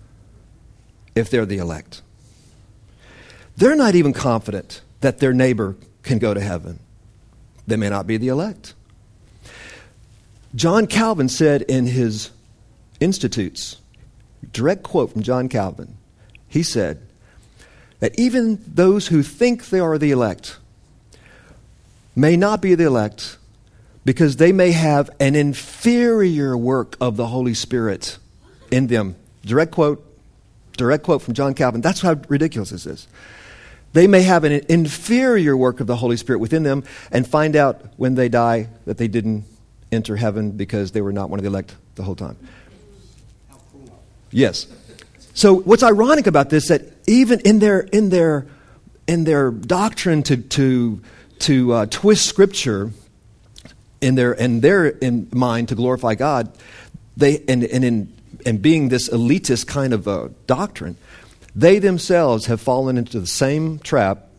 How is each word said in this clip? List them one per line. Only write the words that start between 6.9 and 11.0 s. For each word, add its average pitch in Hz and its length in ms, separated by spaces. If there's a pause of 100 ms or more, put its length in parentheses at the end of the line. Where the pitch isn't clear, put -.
They 110 100
may 107 120
not 101 180
be 110 100
the 117 120
elect. 160 460 (1800)
John 170 320
Calvin 220 420